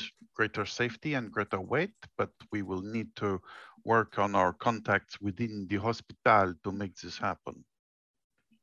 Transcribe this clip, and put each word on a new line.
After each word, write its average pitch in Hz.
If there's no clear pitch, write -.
greater 107
safety 120
and 117
greater 101
weight, 160
but -
we 104
will 92
need 107
to 98
work 110
on 101
our 90
contacts 110
within 104
the 101
hospital 107
to 98
make 98
this -
happen. -